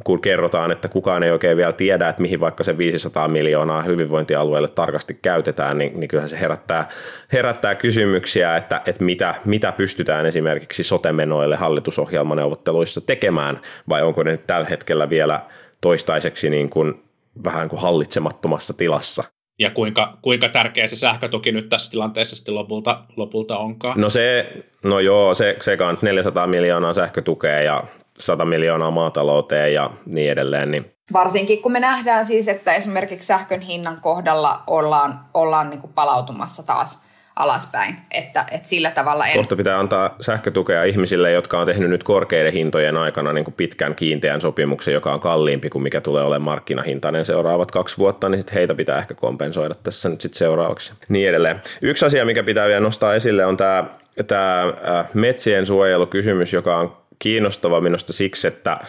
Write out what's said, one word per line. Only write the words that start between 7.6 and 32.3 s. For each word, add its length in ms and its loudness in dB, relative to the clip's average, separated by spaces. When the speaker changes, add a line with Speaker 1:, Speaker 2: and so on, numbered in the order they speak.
Speaker 1:
kysymyksiä, 840 2
että, 300 -2
että 180 -2
mitä, 300 0
mitä 280 0
pystytään 540 0
esimerkiksi 580 -2
sote-menoille 720 0
hallitusohjelmaneuvotteluissa 1400 -2
tekemään, 600 -2
vai 140 0
onko 200 0
ne 80 0
nyt 160 -4
tällä 240 0
hetkellä 400 -2
vielä 300 2
toistaiseksi, 680 0
niin 200 0
kuin, 320 -2
vähän 240 -4
kuin 140 -8
hallitsemattomassa 920 -2
tilassa? 500 -2
Speaker 2:
Ja 120 0
kuinka, 520 -2
kuinka 260 0
tärkeä 380 0
se 100 -6
sähkötuki 560 -2
nyt 160 -4
tässä 220 -2
tilanteessa 460 -4
sitten 180 -8
lopulta, 500 -4
lopulta 420 -6
onkaan? 420 -4
Speaker 1:
No 80 4
se, 440 0
no 160 2
joo, 340 6
se, 260 2
se 160 0
kans 260 0
neljäsataa 440 2
miljoonaa 480 2
sähkötukea 680 0
ja 220 0
sata 260 0
miljoonaa 460 2
maatalouteen 840 2
ja 160 0
niin 240 0
edelleen. 400 -2
Niin. 220 -6
Speaker 3:
Varsinkin 500 2
kun 100 0
me 80 0
nähdään 460 2
siis, 220 0